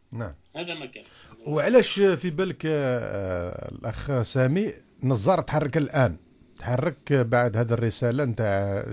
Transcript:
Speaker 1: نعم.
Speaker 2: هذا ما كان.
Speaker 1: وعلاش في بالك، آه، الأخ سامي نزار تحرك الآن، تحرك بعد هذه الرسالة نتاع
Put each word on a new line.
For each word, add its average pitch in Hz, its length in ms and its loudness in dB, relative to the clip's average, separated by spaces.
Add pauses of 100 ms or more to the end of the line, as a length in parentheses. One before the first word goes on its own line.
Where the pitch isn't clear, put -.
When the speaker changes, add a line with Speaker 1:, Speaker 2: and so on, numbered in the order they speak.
(140)
Speaker 1:
نعم. 110 200 -8 (220)
Speaker 2:
هذا 165 240 -10
ما 139 60 -12
كان. 110 180 -18 (440)
Speaker 1:
وعلاش 185 520 4
في 180 300 2
بالك، 170 360 -4
آه، 101 1040 -2
الأخ 123 500 -4
سامي 135 520 0 (300)
نزار 135 380 4
تحرك 151 360 -2
الآن، 131 400 2 (420)
تحرك 127 540 -2
بعد 120 440 2
هذه 117 160 2
الرسالة 117 520 0
نتاع 101 680 0